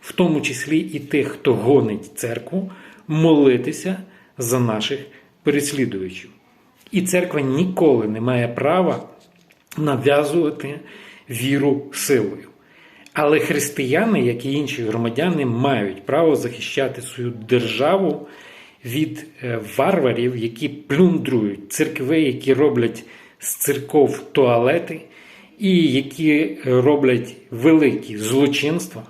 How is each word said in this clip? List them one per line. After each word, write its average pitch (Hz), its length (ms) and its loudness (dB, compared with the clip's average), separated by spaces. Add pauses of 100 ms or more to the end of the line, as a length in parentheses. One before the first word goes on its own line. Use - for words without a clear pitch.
в - 100 -18
тому 160 300 2
числі 135 380 -2
і 160 200 -8
тих, 135 280 -2
хто - 260 -2
гонить 110 600 0
церкву, 170 560 -6 (360)
молитися 151 880 4 (400)
за 127 220 0
наших 117 400 0 (440)
переслідувачів. 135 880 -2 (600)
І 180 100 0
церква 175 400 -2
ніколи 139 680 2
не 107 140 -4
має 120 260 0
права 147 640 0 (680)
нав'язувати 147 1000 0 (500)
віру 135 640 0
силою. 110 560 -2 (640)
Але 151 260 2
християни, 147 840 0
як 120 240 -2
і 135 60 -4
інші 131 320 -4
громадяни, 117 600 -2
мають 117 600 -2
право 160 300 2
захищати 123 640 -4
свою 120 320 -8 (160)
державу 139 800 0 (580)
від, 139 400 -4 (180)
е, 120 160 -4 (180)
варварів, 127 600 0
які 117 320 -6
плюндрують 135 1040 0
церкви, 147 480 0
які 131 320 0
роблять 123 500 0 (360)
з - 160 -8
церков 143 640 0 (120)
туалети, 139 680 0 (580)
і 180 320 4
які, 151 420 0
е, 147 320 0
роблять 127 720 2 (160)
великі 123 680 2
злочинства 139 920 -2